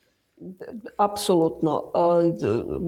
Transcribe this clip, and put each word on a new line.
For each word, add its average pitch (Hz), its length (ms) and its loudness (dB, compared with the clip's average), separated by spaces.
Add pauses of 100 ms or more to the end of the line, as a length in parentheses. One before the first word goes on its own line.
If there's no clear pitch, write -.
(960)
Apsolutno. 165 960 0
A, 170 280 4
d-, 123 420 0 (240)